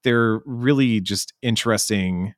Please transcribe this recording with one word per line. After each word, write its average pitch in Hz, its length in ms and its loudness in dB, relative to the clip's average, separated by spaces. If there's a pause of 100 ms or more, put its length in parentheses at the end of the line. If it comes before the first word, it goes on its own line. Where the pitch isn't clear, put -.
there 120 160 4
are 113 260 0
really 127 540 2
just 95 320 -6 (100)
interesting 104 960 -2